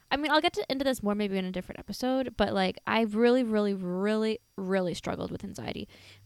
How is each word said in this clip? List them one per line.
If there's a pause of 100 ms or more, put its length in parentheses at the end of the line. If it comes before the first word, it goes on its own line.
(100)
I
mean,
I'll
get
to,
into
this
more
maybe
in
a
different
episode,
but,
like,
I
really,
really,
really, (180)
really
struggled
with
anxiety. (380)